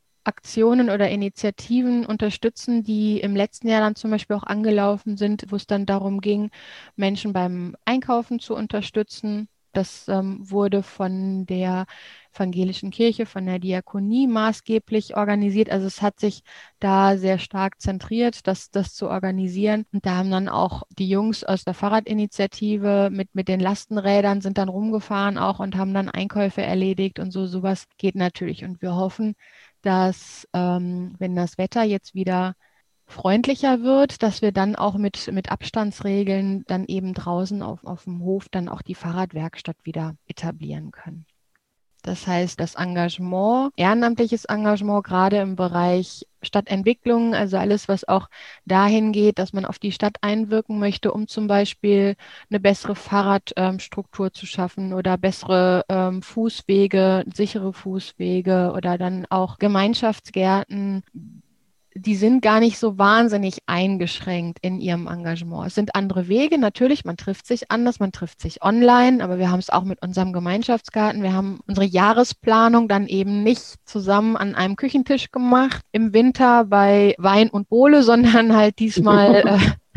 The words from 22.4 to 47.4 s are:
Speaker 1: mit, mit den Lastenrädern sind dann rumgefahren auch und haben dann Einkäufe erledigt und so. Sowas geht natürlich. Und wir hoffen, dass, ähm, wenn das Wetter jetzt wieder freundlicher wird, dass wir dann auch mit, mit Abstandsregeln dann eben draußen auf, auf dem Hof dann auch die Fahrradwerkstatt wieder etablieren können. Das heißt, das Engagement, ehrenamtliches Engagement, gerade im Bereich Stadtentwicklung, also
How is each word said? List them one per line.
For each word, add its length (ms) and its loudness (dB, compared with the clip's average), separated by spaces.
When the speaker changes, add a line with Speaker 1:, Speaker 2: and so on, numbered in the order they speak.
Speaker 1:
mit, 220 -8
mit 140 -6
den 120 0
Lastenrädern 840 0
sind 160 -4
dann 120 -2
rumgefahren 680 -4
auch 220 -2
und 160 -6
haben 180 -2
dann 160 -2
Einkäufe 520 -4
erledigt 580 -2
und 120 -8
so. 140 -6
Sowas 400 -4
geht 180 -2
natürlich. 480 -6
Und 180 -12
wir 140 -6
hoffen, 400 -4
dass, 720 -2
ähm, 640 -4
wenn 160 -6
das 220 -4
Wetter 260 -2
jetzt 300 -4
wieder 420 -2
freundlicher 760 0
wird, 400 2
dass 180 -2
wir 100 2
dann 240 -2
auch 200 -2
mit, 360 -4
mit 200 -6
Abstandsregeln 1120 -2
dann 200 -4
eben 280 -6
draußen 480 -4
auf, 220 -10
auf 220 -14
dem 180 -10
Hof 260 -4
dann 180 -6
auch 140 -10
die 140 -12
Fahrradwerkstatt 880 -8
wieder 320 -8
etablieren 600 -10
können. 380 -18
Das 260 -8
heißt, 320 -2
das 160 -6
Engagement, 1040 -2
ehrenamtliches 680 0
Engagement, 580 0
gerade 340 2
im 180 -2
Bereich 720 -2
Stadtentwicklung, 920 0
also 240 0